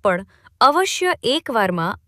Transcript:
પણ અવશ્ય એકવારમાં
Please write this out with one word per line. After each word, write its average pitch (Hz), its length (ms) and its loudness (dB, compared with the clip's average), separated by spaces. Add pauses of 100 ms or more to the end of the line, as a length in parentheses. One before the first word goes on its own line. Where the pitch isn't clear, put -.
પણ 190 240 0 (340)
અવશ્ય 359 640 2
એકવારમાં 208 840 -2